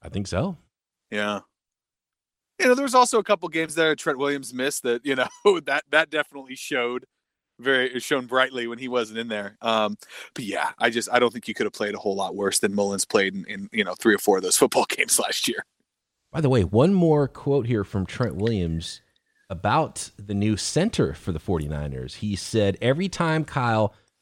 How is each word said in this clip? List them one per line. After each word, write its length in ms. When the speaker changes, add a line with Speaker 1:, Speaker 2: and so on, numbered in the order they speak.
Speaker 1:
I 80
think 180
so. 300
Speaker 2:
Yeah. 300
You 80
know, 80
there 80
was 120
also 220
a 60
couple 240
games 280
there 200
Trent 220
Williams 360
missed 300
that, 220
you 100
know, 140
<laughs> 160
that, 300
that 180
definitely 460
showed 500
very, 400
shone 260
brightly 420
when 100
he 100
wasn't 300
in 120
there. 320
Um, 360
but 80
yeah, 340
I 120
just, 220
I 80
don't 120
think 160
you 60
could 120
have 80
played 220
a 20
whole 180
lot 200
worse 240
than 160
Mullins 300
played 300
in, 100
in, 260
you 120
know, 100
three 200
or 40
four 200
of 60
those 140
<laughs> 0
football 320
games 280
last 300
year. 180
Speaker 1:
By 100
the 80
way, 160
one 280
more 340
quote 400
here 160
from 220
Trent 300
Williams 640
about 680
the 160
new 240
center 560
for 180
the 80
forty-niners. 760
He 200
said, 460
"Every 260
time 380
Kyle 480